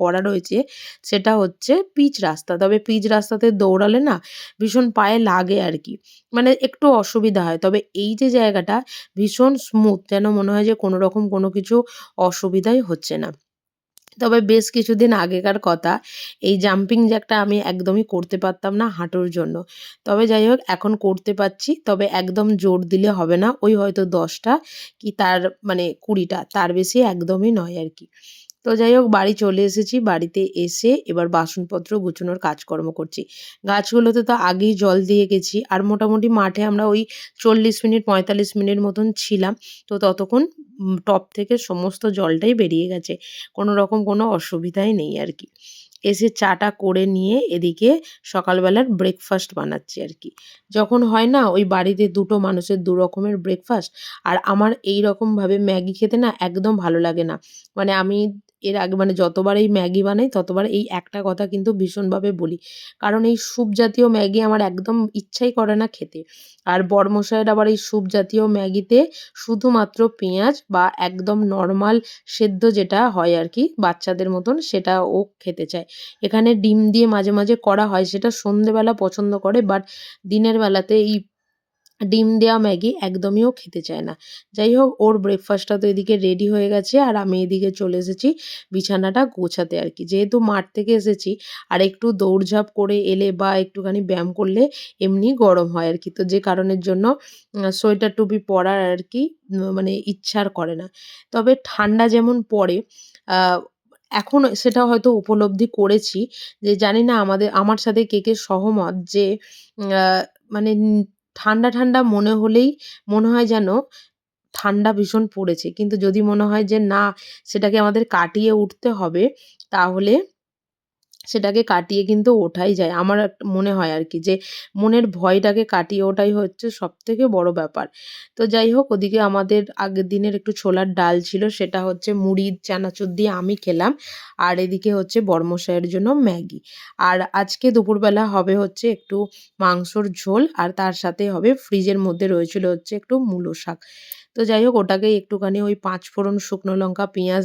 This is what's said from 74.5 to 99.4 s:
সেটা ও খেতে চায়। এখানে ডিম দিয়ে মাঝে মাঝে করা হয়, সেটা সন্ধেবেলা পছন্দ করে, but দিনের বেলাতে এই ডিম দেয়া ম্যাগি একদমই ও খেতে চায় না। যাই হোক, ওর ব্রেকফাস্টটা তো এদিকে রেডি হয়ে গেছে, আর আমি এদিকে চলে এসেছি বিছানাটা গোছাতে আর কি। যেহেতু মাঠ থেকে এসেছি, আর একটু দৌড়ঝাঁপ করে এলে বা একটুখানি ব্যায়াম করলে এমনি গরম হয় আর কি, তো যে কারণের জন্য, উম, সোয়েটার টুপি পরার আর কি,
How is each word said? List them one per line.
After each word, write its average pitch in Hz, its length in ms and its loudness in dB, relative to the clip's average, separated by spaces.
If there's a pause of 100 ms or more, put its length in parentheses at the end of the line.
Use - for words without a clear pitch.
সেটা 185 340 -2 (220)
ও - 20 2 (220)
খেতে 175 260 -8
চায়। 170 200 -10 (360)
এখানে 220 320 4
ডিম 214 240 4 (120)
দিয়ে 233 160 6
মাঝে 202 260 2
মাঝে 208 220 2 (120)
করা 208 200 4
হয়, 190 180 0
সেটা 196 240 -2 (140)
সন্ধেবেলা 220 520 2
পছন্দ 202 440 -2
করে, 202 220 0
but 196 220 0 (440)
দিনের 220 320 2
বেলাতে 196 440 0
এই 214 120 -2 (840)
ডিম 220 280 2 (100)
দেয়া 226 200 4
ম্যাগি 208 320 0 (120)
একদমই 196 420 0
ও 254 80 2
খেতে 175 300 -12
চায় 160 260 -10
না। 160 60 -12 (400)
যাই 214 200 2
হোক, 262 160 4 (100)
ওর 214 180 4
ব্রেকফাস্টটা 196 600 -2
তো 202 80 -2
এদিকে 202 300 0
রেডি 185 320 0
হয়ে 208 200 0
গেছে, 202 320 -2
আর 247 160 2
আমি 190 260 -2
এদিকে 190 280 -2
চলে 185 280 -4
এসেছি 190 300 -2 (440)
বিছানাটা 190 500 0 (120)
গোছাতে 170 460 -4
আর 165 100 -6
কি। - 140 -16
যেহেতু 202 360 0
মাঠ 202 240 0 (100)
থেকে 208 200 -2
এসেছি, 202 360 -2 (400)
আর 180 100 0
একটু 190 320 0
দৌড়ঝাঁপ 196 640 0
করে 208 300 0
এলে 190 280 0
বা 190 260 -2
একটুখানি 190 500 -4
ব্যায়াম 180 240 -2
করলে 190 300 0 (380)
এমনি 196 340 0
গরম 180 400 4
হয় 165 160 -2
আর 170 80 -4
কি, 180 120 -12
তো - 140 -6
যে 185 160 0
কারণের 190 400 -2
জন্য, 190 240 -2 (480)
উম, 202 180 -6
সোয়েটার 208 440 0
টুপি 214 240 -2 (100)
পরার 190 320 2 (120)
আর 180 180 -4
কি, 247 120 -4 (280)